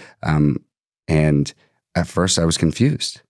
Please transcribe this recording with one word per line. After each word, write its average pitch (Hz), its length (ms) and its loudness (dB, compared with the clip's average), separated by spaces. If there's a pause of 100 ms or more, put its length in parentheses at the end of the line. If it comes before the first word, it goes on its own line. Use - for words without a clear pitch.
(220)
Um, 73 340 2 (500)
and 76 460 2 (420)
at 82 120 0
first 92 320 -2
I 85 80 0
was 82 100 0
confused. - 720 -2